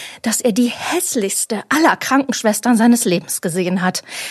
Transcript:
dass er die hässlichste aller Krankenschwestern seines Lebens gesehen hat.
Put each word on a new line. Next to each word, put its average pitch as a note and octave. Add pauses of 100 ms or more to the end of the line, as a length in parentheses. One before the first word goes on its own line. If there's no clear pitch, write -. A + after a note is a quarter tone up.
(220)
dass A3
er A#3+
die A#3+
hässlichste A3
aller D4
Krankenschwestern B3
seines A#3
Lebens F3
gesehen F3+
hat. F#3 (260)